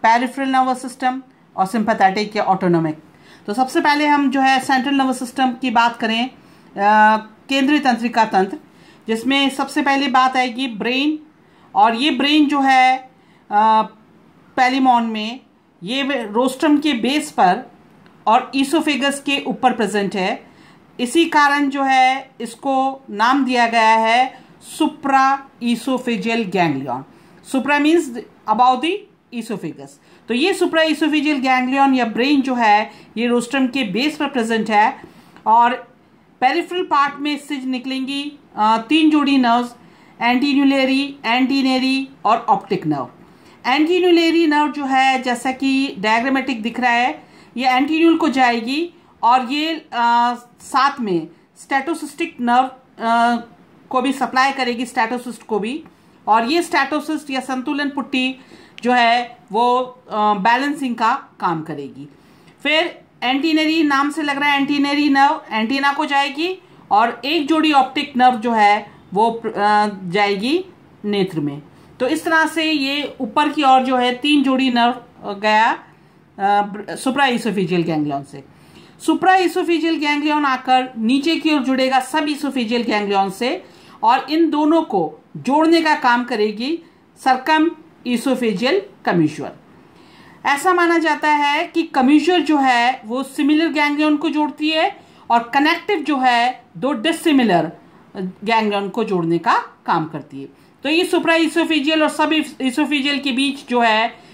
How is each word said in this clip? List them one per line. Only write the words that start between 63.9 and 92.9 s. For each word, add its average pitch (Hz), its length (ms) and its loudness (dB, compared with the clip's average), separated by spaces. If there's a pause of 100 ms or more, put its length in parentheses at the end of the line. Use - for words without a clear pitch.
से 320 100 -6
लग 285 160 -4
रहा 294 120 0
है 277 180 0
antennae 285 420 0
नर्व 277 320 2 (100)
एंटीना 269 420 -2
को 302 120 -4
जाएगी 285 560 -2 (300)
और 233 340 0
एक 294 220 -2
जोड़ी 311 260 2
ऑप्टिक 269 440 0
नर्व 254 180 4
जो 233 160 -4
है 208 400 2 (220)
वो, 220 180 2
अ, 226 200 -8 (520)
जाएगी 202 600 -2 (400)
नेत्र 196 340 -2
में। 147 220 -6 (380)
तो 254 80 -2
इस 311 180 -4
तरह 320 200 2
से 311 260 -2
ये 277 500 -4
ऊपर 285 280 0
की 285 140 -2
ओर 262 180 6
जो 254 160 0
है 247 180 0
तीन 285 280 0
जोड़ी 262 260 0
नर्व, 240 260 2 (340)
अ, 202 40 -8
गया, 214 380 2
अ, 339 100 -8 (580)
ब्र-, 202 520 0
supraesophageal 208 920 0
ganglion 147 400 -2
से। 139 180 -20 (640)
supraesophageal 330 920 0
ganglion 294 460 -2
आकर 254 520 0
नीचे 277 380 0
की 311 180 0
ओर 285 80 2
जुड़ेगा 262 500 0
subesophageal 269 720 -2
ganglion 202 460 0
से 262 340 -6 (380)
और 254 260 2
इन 311 200 2
दोनों 311 320 2
को 180 380 -4 (180)
जोड़ने 311 440 2
का 311 140 2
काम 247 280 2
करेगी 233 560 -4 (480)
circumesophageal 254 1500 0 (280)
commissure। 151 420 0 (960)
ऐसा 285 280 2
माना 339 240 2
जाता 302 300 0
है 294 400 0
कि 330 160 -2
कमीश्वर 302 560 4
जो 302 180 2
है 254 480 2